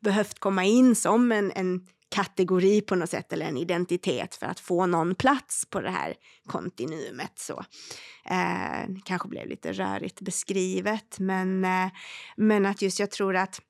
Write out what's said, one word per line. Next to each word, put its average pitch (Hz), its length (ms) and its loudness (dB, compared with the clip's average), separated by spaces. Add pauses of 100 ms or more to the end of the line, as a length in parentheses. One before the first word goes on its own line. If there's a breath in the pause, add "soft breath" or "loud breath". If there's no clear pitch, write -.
behövt 208 380 0
komma 190 240 2
in 240 320 8
som 233 360 4
en, 208 200 2
en 185 360 -2 (220)
kategori 190 720 4
på 202 140 -2
något 170 140 0
sätt - 240 -6
eller 160 120 -4
en 156 120 -4
identitet 170 760 -2
för - 100 -12
att - 140 -6
få 180 260 0
någon 175 300 2
plats - 540 0
på - 120 -4
det 95 80 -4
här 78 240 -4 (340 soft breath)
kontinuumet. 139 880 -8
Så. - 280 -10 (640 loud breath)
Eh, 175 640 -2 (160)
kanske 185 220 -4
blev - 200 -10
lite - 260 -8
rörigt 190 480 -6
beskrivet, 190 1000 -4
men, 190 460 0
eh, 185 260 0 (460 loud breath)
men 214 280 6
att 196 160 0
just 190 180 0
jag 202 120 0
tror 190 240 0
att 190 340 -2